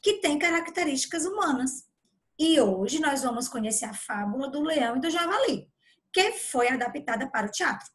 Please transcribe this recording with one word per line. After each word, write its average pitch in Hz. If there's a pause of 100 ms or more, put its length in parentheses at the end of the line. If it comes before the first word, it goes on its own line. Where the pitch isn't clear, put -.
que 415
têm 294
características 330
humanas. 330 (520)
E 311
hoje 202
nós 277
vamos 247
conhecer 220
a 220
fábula 208
do 294
leão 277
e 262
do 330
javali, 349 (420)
que 381
foi 247
adaptada 247
para 214
o 214
teatro. 254